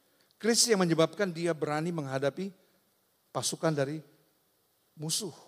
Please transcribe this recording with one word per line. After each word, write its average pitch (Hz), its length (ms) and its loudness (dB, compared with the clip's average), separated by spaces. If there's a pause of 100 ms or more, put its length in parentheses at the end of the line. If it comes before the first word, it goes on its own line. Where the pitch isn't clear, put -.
(360)
Krisis 226 320 4
yang 196 160 4
menyebabkan 165 480 2
dia 165 240 -2
berani 151 320 -2
menghadapi 143 640 -2 (840)
pasukan 156 400 -2
dari 143 240 -2 (960)
musuh. 160 400 -6 (140)